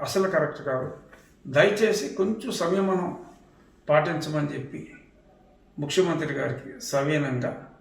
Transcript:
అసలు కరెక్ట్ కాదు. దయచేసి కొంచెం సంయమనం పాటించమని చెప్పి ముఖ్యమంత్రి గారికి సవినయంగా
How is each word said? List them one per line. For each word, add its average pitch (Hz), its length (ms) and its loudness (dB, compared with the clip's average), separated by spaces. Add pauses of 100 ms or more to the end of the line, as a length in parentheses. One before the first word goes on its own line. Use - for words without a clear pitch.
అసలు 190 300 0
కరెక్ట్ 151 340 0
కాదు. 127 200 -2 (560)
దయచేసి 196 600 4 (140)
కొంచెం 214 320 0 (100)
సంయమనం 185 480 2 (800)
పాటించమని 151 640 2
చెప్పి - 280 -10 (960)
ముఖ్యమంత్రి 151 640 0
గారికి 131 300 -4 (220)
సవినయంగా 143 600 0 (300)